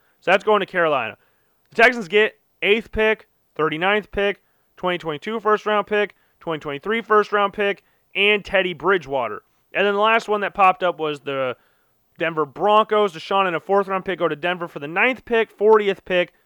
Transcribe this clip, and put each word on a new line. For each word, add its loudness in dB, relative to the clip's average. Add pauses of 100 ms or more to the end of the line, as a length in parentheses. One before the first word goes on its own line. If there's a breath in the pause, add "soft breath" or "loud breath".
(220)
So 0
that's 4
going 4
to -4
Carolina. -2 (540)
The -20
Texans 2
get 0 (220)
eighth 0
pick, -2 (280)
thirty-ninth -2
pick, -4 (340)
twenty -4
twenty-two -8
first 0
round -2
pick, -2 (240)
twenty -8
twenty-three -6
first 2
round 0
pick, -4 (320)
and 2
Teddy 0
Bridgewater. -4 (320)
And 0
then 0
the -2
last 2
one 0
that -6
popped 2
up -2
was -4
the -4 (600)
Denver -2
Broncos. 2
Deshaun -2
and -2
a -2
fourth 0
round -4
pick -6
go 0
to -6
Denver -6
for -14
the -10
ninth -2
pick, -2
fortieth 2
pick, -2 (120)